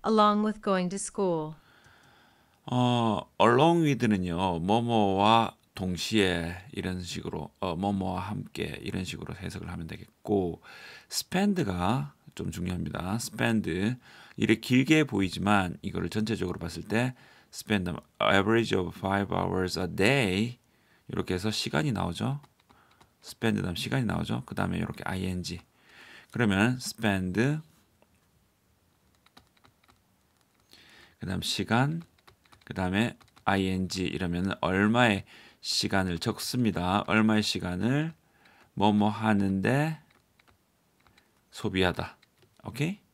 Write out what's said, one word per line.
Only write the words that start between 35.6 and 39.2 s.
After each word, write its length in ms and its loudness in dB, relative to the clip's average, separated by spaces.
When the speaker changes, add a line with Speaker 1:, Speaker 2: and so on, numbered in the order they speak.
Speaker 2:
시간을 600 0
적습니다. 840 0
얼마의 360 4
시간을 720 -2
뭐뭐 380 4
하는데 880 0